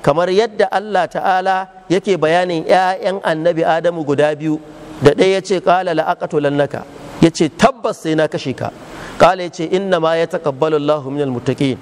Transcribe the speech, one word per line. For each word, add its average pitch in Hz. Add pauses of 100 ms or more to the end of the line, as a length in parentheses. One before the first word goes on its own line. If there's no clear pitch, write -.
kamar 165
yadda 208
Allah 190
Ta'ala 185 (320)
yake 196
bayanin 170
ƴaƴan 190
Annabi 165
Adamu 170
guda 143
biyu, 151 (400)
da 143
ɗaya 190
ya 190
ce, 185
"Qala 175
la'aqtulannaka," 143 (400)
ya 165
ce, -
"Tabbas 233
sai 160
na 156
kashe 147
ka." - (480)
Qala 180
ya 170
ce, 165
"Inna 185
ma 160
yataqabbalu 156
Allahu 143
minal 139
muttaqin." 127